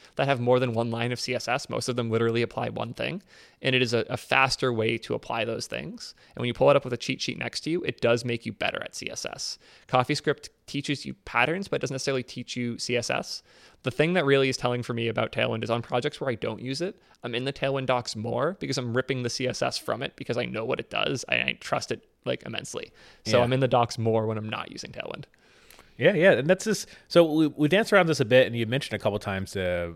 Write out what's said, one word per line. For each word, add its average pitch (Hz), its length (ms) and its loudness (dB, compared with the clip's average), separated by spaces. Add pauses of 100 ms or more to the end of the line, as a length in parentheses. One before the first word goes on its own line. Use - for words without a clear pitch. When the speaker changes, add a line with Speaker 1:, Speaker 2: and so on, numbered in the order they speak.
(160)
Speaker 1:
that 139 120 2
have 135 100 2
more 123 220 4
than 123 140 0
one 117 160 0
line 117 220 -2
of 120 60 -4
C - 160 -4
S 120 140 -4
S. 127 220 -2
Most 117 180 -2
of 123 80 -2
them 117 140 -2
literally 113 320 2
apply 117 260 -4
one 113 240 -6
thing, 131 300 -6 (400)
and 131 120 2
it 127 60 4
is 120 140 2
a, 113 160 2
a 127 80 -2
faster 131 520 2
way 113 280 0
to - 160 -6
apply 113 320 -4
those 113 200 -6
things. - 480 -10 (200)
And - 80 -6
when 120 60 -2
you 120 40 -2
pull 131 160 4
it 143 80 8
up 139 80 2
with 127 80 -6
a 120 60 -4
cheat - 240 -4
sheet - 160 -6
next - 240 -8
to 147 80 -6
you, 175 140 -2
it - 180 -4
does 117 200 4
make 117 220 -4
you 113 80 -6
better - 300 -2
at - 120 -12
C - 160 -10
S - 140 -10
S. - 340 -8 (300)
CoffeeScript 135 600 0 (160)
teaches 139 400 -6
you 135 80 -12 (100)
patterns, 156 440 0
but 143 120 -2
doesn't 139 140 -4
necessarily 131 280 -2
teach - 320 -12
you 120 240 -4
C 120 200 -2
S 113 100 -2
S. - 340 -4 (400)
The 127 80 -2
thing 156 220 2
that 170 140 2
really 135 240 6
is 123 80 -4
telling 123 240 -2
for 123 100 -6
me 117 160 -2
about 113 240 -2
Tailwind 113 320 0
is 107 60 -6
on 117 100 2
projects 123 400 -4
where 139 100 -2
I 120 40 -2
don't 110 260 -6
use 135 220 -6
it, 190 180 -6 (220)
I'm 123 120 -6
in 123 100 -2
the 139 80 -2
Tailwind 135 340 -2
docs 123 280 0
more 120 460 -2
because 135 160 -2
I'm 123 180 -4
ripping 127 280 0
the 120 80 -2
C 123 180 -2
S 123 140 -4
S 127 160 0
from 113 240 -4
it - 140 -8
because - 200 -4
I 123 80 -2
know 113 220 -6
what - 140 -2
it - 100 -12
does - 400 -2
and 62 180 0
I 62 120 -2
trust - 320 -4
it, - 140 -8 (200)
like, 127 160 -4
immensely. - 500 -10 (320)
So 113 140 4
Speaker 2:
Yeah. 120 60 6
Speaker 1:
I'm 123 100 2
in 131 60 2
the 131 80 4
docs 120 280 4
more 110 300 2
when 110 100 -2
I'm 107 140 -6
not - 200 -8
using - 220 -12
Tailwind. - 320 -10 (720)
Speaker 2:
Yeah, 156 180 4
yeah, 170 180 8
and 135 180 4
that's 185 140 2
just, 214 240 -2 (180)
so 170 160 8
we, 156 240 6
we 147 220 2
danced 202 240 4
around 190 140 8
this 156 120 2
a 135 60 2
bit, 120 240 8
and 113 80 -4
you 117 100 0
mentioned 120 300 -2
a - 20 -4
couple 104 220 0
times 95 320 -4
the, 90 440 -2